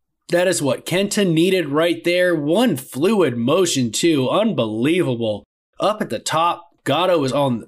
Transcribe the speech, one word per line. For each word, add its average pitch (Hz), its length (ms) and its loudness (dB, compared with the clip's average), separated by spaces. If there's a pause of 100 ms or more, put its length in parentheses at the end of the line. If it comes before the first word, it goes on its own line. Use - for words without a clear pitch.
(300)
That 175 180 2
is 175 140 0
what 127 240 -2
Kenta 202 440 0
needed 170 380 2
right 165 380 0
there. 175 280 2
One 165 440 0
fluid 160 580 0
motion, 131 560 0
too. 139 380 0
Unbelievable. 127 1120 -2 (340)
Up 208 240 -2
at - 80 -6
the - 100 -6
top, 165 500 -2 (140)
Gato 160 400 0
is 127 80 -2
on 131 360 0